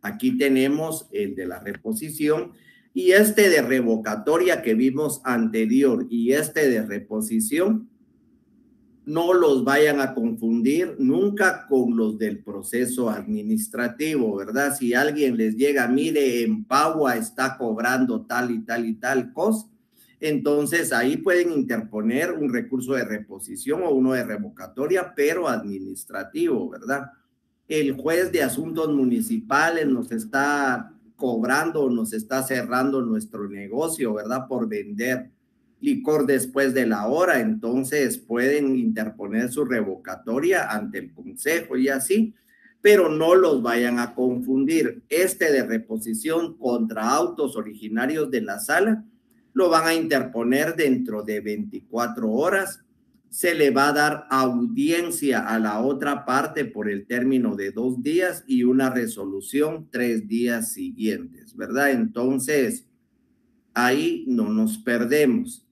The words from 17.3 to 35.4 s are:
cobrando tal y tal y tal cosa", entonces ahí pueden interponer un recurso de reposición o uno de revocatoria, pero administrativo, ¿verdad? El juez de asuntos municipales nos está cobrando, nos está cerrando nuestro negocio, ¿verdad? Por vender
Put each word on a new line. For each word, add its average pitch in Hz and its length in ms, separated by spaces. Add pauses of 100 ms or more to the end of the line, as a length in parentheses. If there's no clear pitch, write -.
cobrando 117 680
tal 123 240
y 110 140
tal 117 200
y 113 100
tal 123 380
cosa", 214 360 (500)
entonces 147 720
ahí 127 260
pueden 175 340
interponer 123 800
un 147 200
recurso 123 420
de 120 100
reposición 107 800
o 165 60
uno 131 240
de 123 100
revocatoria, 127 920
pero 160 320
administrativo, 101 1200
¿verdad? 135 440 (560)
El 147 240
juez 165 400
de 165 100
asuntos 156 500
municipales 131 960
nos 123 240
está 135 800 (220)
cobrando, 135 760
nos 113 220
está 120 300
cerrando 131 600
nuestro 107 460
negocio, 110 680
¿verdad? 113 340
Por 117 200
vender 104 600 (480)